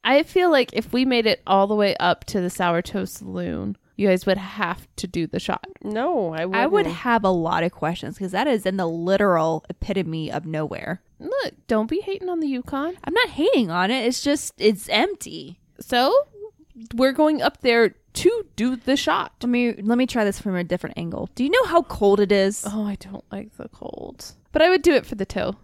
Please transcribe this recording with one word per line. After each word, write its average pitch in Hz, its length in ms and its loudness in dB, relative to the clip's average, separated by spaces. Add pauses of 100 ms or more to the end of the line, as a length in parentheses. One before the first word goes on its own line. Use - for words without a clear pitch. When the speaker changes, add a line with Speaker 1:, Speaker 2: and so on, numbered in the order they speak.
Speaker 1:
I 277 200 4
feel 359 280 4
like 262 220 4
if - 200 -4
we 254 120 2
made 240 200 2
it 214 220 2
all 196 200 4
the 214 80 0
way 202 220 2
up - 280 0
to 196 160 -2
the 180 80 -2
Sour 175 320 0
Toe 190 240 -6
Saloon, 185 720 -8 (180)
you 202 120 0
guys 185 180 4
would 190 120 2
have 190 500 -6 (100)
to 190 100 -8
do 170 200 -4
the 180 120 -6
shot. - 260 -6 (180)
Speaker 2:
No, 220 500 -2
I 160 80 -6
Speaker 3:
I 202 240 0
would 226 60 0
Speaker 2:
wouldn't. 202 240 2
Speaker 3:
have 233 280 0
a 190 60 4
lot 170 340 2
of 180 80 0
questions 165 460 -6
'cause 185 140 -8
that 214 160 0
is 220 180 0
in 190 120 -2
the 175 100 0
literal 170 840 2
epitome 160 600 -4
of 156 140 -6
nowhere. 156 560 -6 (180)
Speaker 1:
Look, 494 340 -4 (140)
don't 220 220 0
be 359 120 -2
hating 392 260 -8
on 349 140 -4
the 302 60 -2
Yukon. 277 560 -4
Speaker 3:
I'm 294 100 -6
not 440 160 2
hating 294 420 2
on 180 200 0
it. 254 140 -2
It's 247 160 -2
just, - 360 -2
it's 208 320 2
empty. 208 720 -4 (200)
Speaker 1:
So, 262 340 0 (800)
we're 262 180 4
going 302 280 4
up - 200 -2
there 233 280 4 (240)
to 440 320 2 (100)
do 254 200 0
the 254 220 0
shot. - 340 -2 (100)
Speaker 3:
Let 240 80 -2
me, 240 240 2
let 220 240 0
me 254 80 2
try 233 200 0
this 196 140 -2
from 190 160 -4
a 175 80 -2
different 175 340 -6
angle. 170 380 -8
Do 240 80 -2
you 277 60 0
know 494 160 4
how 339 180 4
cold 202 360 2
it 202 120 2
is? 196 340 2
Speaker 1:
Oh, 208 200 -6
I 202 100 -6
don't 196 360 -16
like 208 260 -14
the - 120 -14
cold. - 640 -14 (180)
But 294 100 2
I 339 80 6
would 370 120 4
do 320 120 6
it 262 120 2
for - 100 -8
the 196 100 -6
toe. - 380 -4